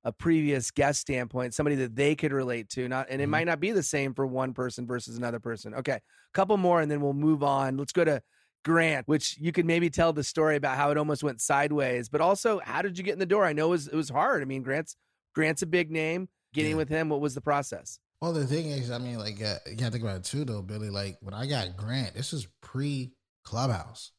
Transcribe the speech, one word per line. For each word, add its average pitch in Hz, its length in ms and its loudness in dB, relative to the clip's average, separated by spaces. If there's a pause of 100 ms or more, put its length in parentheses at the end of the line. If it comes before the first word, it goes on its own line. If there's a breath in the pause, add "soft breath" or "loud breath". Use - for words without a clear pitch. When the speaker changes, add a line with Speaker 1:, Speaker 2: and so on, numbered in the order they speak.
Speaker 1:
a 117 80 -2
previous 147 600 2
guest 143 300 2
standpoint, 127 520 -4
somebody 147 240 2
that 120 180 -2
they 143 200 4
could 147 160 0
relate 123 380 -2
to. 127 180 -4
Not, 131 220 -4
and 135 120 -2
it 143 40 2
Speaker 2:
Mm-hmm. 147 60 0
Speaker 1:
might 160 140 2
not 165 140 0
be 196 120 0
the 190 120 2
same 139 300 -2
for 135 120 0
one 131 280 -2
person 123 340 -4
versus 127 300 -6
another 120 220 -4
person. 110 360 -8
Okay, 127 240 -4 (340 soft breath)
couple 196 240 4
more, 175 240 6
and 151 100 2
then 147 100 0
we'll 139 120 2
move 147 300 4
on. 135 340 2
Let's 139 160 -6
go 175 100 4
to 147 180 2 (420)
Grant, 160 440 2
which - 300 0
you 160 140 0
could 170 140 2
maybe 170 240 4
tell 165 240 4
the 147 100 -2
story 156 320 2
about 139 220 0
how 143 140 4
it 147 60 2
almost 151 260 0
went 127 180 -2
sideways, 139 680 2
but 147 120 0
also, 196 420 4
how 131 180 -2
did 185 160 -4
you 185 60 -8
get 185 100 0
in 170 60 -6
the 190 60 2
door? 196 200 4
I 156 80 2
know 151 140 2
it 170 40 4
was, 151 160 0
it 147 80 -6
was 151 140 0
hard. 165 320 2
I 131 40 -4
mean, 135 180 -4
Grant's, 143 320 -2 (380)
Grant's 156 280 2
a 160 60 -2
big 165 240 2
name. 160 380 -2 (240)
Getting 156 180 0
Speaker 2:
Yeah. 156 60 0
Speaker 1:
with 151 120 0
him, 156 200 0
what 147 100 0
was 143 160 0
the 139 60 -6
process? 143 580 -2 (220)
Speaker 2:
Well, 170 100 -2
the 147 160 0
thing 156 200 0
is, 131 220 -4
I 120 80 -6
mean, 123 220 -6
like, 104 220 -8
uh, 104 140 -2 (140)
you 110 60 -10
gotta 117 160 -2
think 117 140 -4
about 98 120 -2
it 90 60 -8
too, 143 220 -4
though, 107 160 -6
Billy. 104 280 -8
Like, 98 300 -6
when 98 140 -12
I 120 140 -6
got 101 280 -4
Grant, 113 400 -4
this - 160 -6
was 120 160 -8 (140)
pre-Clubhouse. 127 1600 -6